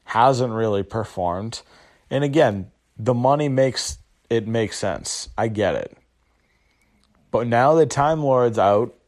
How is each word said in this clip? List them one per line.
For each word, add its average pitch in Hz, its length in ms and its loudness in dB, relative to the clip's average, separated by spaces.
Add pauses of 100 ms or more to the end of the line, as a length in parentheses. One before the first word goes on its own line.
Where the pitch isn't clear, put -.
hasn't 123 480 2
really 110 300 -2
performed. 95 800 -6 (480)
And 135 140 -2
again, 131 460 0 (280)
the 120 160 0
money 139 340 2
makes 131 500 -2 (300)
it 113 180 -2
make 113 280 -2
sense. - 640 -8
I 113 100 -2
get 101 260 -2
it. 50 220 -8 (1300)
But 120 160 -2
now 123 300 4
that 156 120 4
Time 151 340 0
Lord's 123 360 2
out, 101 360 2 (140)